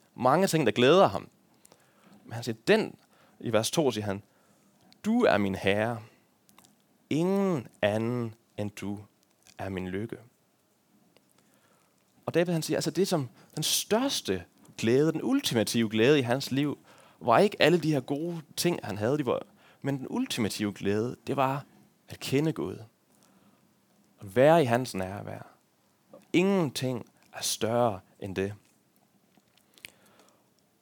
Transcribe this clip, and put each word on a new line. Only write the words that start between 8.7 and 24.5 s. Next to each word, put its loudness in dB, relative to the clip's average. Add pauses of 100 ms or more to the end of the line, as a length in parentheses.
du -10 (580)
er -10
min -6
lykke." -6 (2000)
Og -4
David, 2
han 0
siger, -2
altså -2
det 0
som -2 (260)
den -6
største -2 (340)
glæde, 2
den -4
ultimative 0
glæde 4
i 2
hans -2
liv, -2 (420)
var 4
ikke 2
alle 6
de 0
her 0
gode -6 (140)
ting, -2
han -8
havde, 0
de -2
var, 0 (420)
men -4
den -10
ultimative -2
glæde, -2 (120)
det -4
var -2 (440)
at -16
kende 0
Gud. -8 (1400)
At -14
være 6